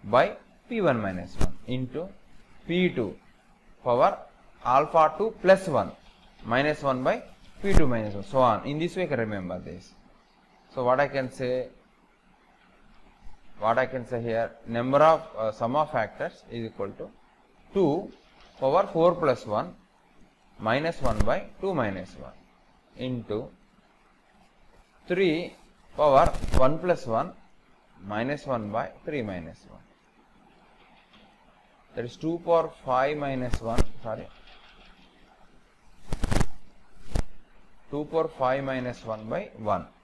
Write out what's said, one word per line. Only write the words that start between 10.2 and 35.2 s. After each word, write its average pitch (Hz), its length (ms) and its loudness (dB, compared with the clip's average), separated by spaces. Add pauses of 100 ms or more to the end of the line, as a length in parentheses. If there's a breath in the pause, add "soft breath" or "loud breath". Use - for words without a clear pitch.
So 127 120 -6
what 127 160 2
I 143 80 2
can 135 240 -4
say, 127 360 -6 (1900)
what 113 200 2
I 131 80 2
can 123 200 -8
say 120 140 -6
here, 113 300 -2 (160)
number 120 320 0
of, 156 280 6 (100)
uh, 110 140 -2
sum 117 240 -4
of 147 160 0
factors 131 600 -6
is 117 160 -8
equal 104 240 -8
to 160 180 -14 (640)
two 175 400 0 (480)
power 160 320 2
four 165 220 4
plus 151 320 0
one 120 280 -4 (840)
minus 139 400 -2
one 113 200 2
by 135 260 2 (140)
two 190 140 -4
minus 98 460 -4
one 65 140 -18 (640)
into 120 500 -8 (1600)
three 175 460 0 (420)
power 147 300 6 (320)
one 139 200 6
plus 175 280 -2
one 131 260 -2 (760)
minus 120 400 -4
one 113 240 -4
by 120 200 -4 (160)
three 151 160 -6
minus 87 480 -10
one. - 100 -20 (2250)
That 120 100 -8
is 120 120 -14
two 165 280 -6
power 165 260 2 (140)
five 135 320 0
minus 131 460 -4
one, 117 200 2 (200)
sorry, - 260 -10 (3500)